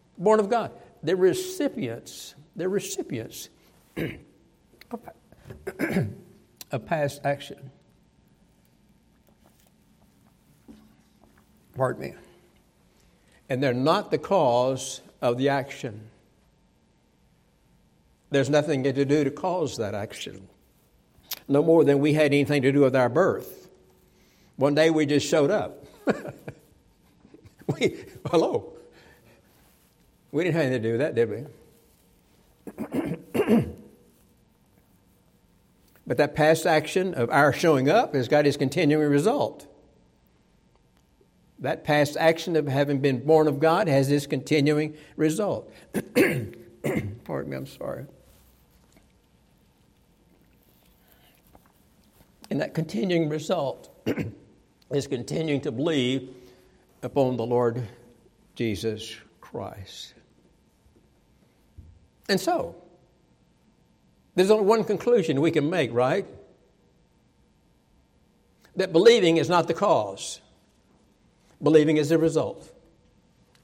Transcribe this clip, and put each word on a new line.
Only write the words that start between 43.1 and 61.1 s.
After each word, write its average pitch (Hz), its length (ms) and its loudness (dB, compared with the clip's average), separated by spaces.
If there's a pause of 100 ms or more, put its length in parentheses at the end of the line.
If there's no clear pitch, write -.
born 156 220 6
of 139 120 -2
God 170 280 2
has 135 200 2
this 143 180 0
continuing 151 720 0 (200)
result. 156 540 -2 (220)
<clears throat> - 0 -
Pardon - 1600 -4
me, 135 80 -8
I'm 135 80 -12
sorry. - 400 -12 (4000)
And 143 140 -2
that - 100 -8
continuing 170 560 -2
result 151 640 -6 (160)
<clears throat> - 100 -4 (760)
is 143 160 -4
continuing 147 560 -4
to 147 100 -6
believe 131 560 -2 (720)
upon 127 340 0
the 113 80 -4
Lord 120 420 0 (680)
Jesus 107 600 -4 (260)
Christ. - 720 -14 (2250)